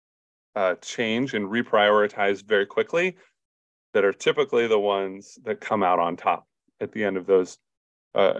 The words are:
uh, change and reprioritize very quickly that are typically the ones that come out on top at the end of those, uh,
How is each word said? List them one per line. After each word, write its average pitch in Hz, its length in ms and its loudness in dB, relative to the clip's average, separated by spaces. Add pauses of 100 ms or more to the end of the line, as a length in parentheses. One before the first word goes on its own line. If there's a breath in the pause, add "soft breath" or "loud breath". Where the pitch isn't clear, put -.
(560)
uh, 92 260 0
change 120 520 -4
and 104 120 -2
reprioritize 104 1000 2
very 101 220 2
quickly 170 500 -2 (800 soft breath)
that 101 100 2
are 98 80 4
typically 131 540 0
the 110 120 2
ones 98 680 -4
that 107 160 -6
come 107 220 -2
out 90 160 2
on 85 180 0
top 87 300 -4 (340)
at 104 120 -10
the 104 100 -6
end 98 140 -2
of 87 100 -8
those, 95 320 2 (560)
uh, 98 260 2